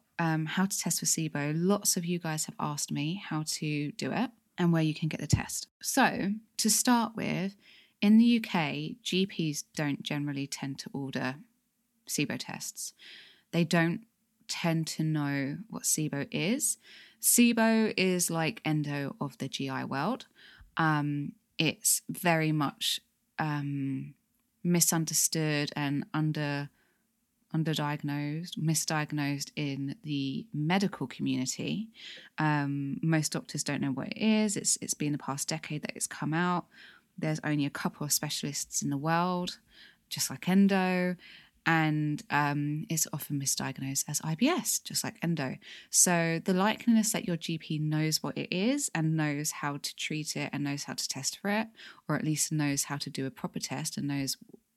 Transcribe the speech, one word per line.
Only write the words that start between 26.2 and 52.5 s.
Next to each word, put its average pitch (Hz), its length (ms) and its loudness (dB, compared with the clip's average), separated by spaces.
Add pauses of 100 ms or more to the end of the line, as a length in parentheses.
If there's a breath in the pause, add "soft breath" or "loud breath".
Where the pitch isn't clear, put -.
underdiagnosed, 147 1040 -2
misdiagnosed 151 960 0
in 139 480 -4
the 139 500 -4
medical 170 540 2
community. 139 800 -4 (480 loud breath)
Um, 143 640 2
most 160 300 2
doctors - 320 -6
don't 143 180 -2
know 139 100 0
what 131 180 -4
it - 80 -8
is. 214 380 2
It's, - 260 0
it's - 120 -4
been 147 180 -2
the 147 60 -2
past 139 300 -6
decade 156 340 -6
that - 140 -8
it's - 120 -4
come 147 260 -4
out. 175 340 0 (500 loud breath)
There's 156 260 -2
only 147 220 0
a 143 40 -2
couple - 360 -4
of 143 80 0
specialists - 680 -4
in 151 80 -2
the 143 80 0
world, 175 640 0 (500 loud breath)
just - 200 -4
like - 180 -6
endo, 185 720 4 (480 loud breath)
and, 151 640 4
um, 147 600 0
it's 160 220 0
often 147 280 -4
misdiagnosed 135 680 -4
as 147 160 -4
I 160 100 0
B 226 140 2
S, - 320 0
just - 240 -4
like - 180 -6
endo. 156 360 -2 (320 loud breath)
So 165 540 4
the 190 100 2
likeliness 214 580 4
that - 140 -2
your 175 100 0
G 160 220 -4
P 156 200 -4
knows 156 460 2
what 147 140 -6
it 139 180 -6
is 254 400 0
and 160 220 2
knows 151 340 0
how 143 260 -6
to - 180 -8
treat 151 420 -6
it 147 160 -4
and 143 100 -2
knows 143 220 -4
how - 80 -10
to - 140 -6
test - 300 -6
for 196 120 -4
it, 220 180 0 (400 loud breath)
or 156 80 0
at - 80 -2
least 151 280 0